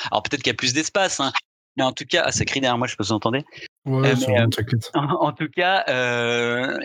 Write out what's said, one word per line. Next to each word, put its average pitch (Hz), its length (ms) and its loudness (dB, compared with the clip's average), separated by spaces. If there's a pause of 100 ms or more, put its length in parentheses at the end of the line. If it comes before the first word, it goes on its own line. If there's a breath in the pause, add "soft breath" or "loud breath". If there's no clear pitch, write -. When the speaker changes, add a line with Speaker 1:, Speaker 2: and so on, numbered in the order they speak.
Speaker 1:
alors 107 140 0
peut-être 139 180 -4
qu'il - 80 0
y 120 60 0
a - 20 -14
plus 127 160 -2
d'espace, 175 460 0
hein, 135 120 -2 (460)
mais 135 60 0
en 131 80 2
tout 151 140 -8
cas, 170 200 2
ah, 131 60 0
ça - 120 0
crie 135 160 -2
derrière 123 200 2
moi, 123 80 0
je - 60 -4
sais - 40 -18
pas 107 60 -2
si 98 60 -2
vous 110 60 2
entendez. 117 280 0 (420 loud breath)
Speaker 2:
Ouais, 135 240 2
Speaker 1:
Euh, 131 60 4
Speaker 2:
c'est 127 120 0
Speaker 1:
mais, 127 120 4
Speaker 2:
bon, 117 60 6
Speaker 1:
euh, - 20 4
Speaker 2:
t'inquiète. 113 480 -2
Speaker 1:
en, 156 320 0
en 147 40 0
tout 160 240 -4
cas, 180 340 2
euh, 120 960 0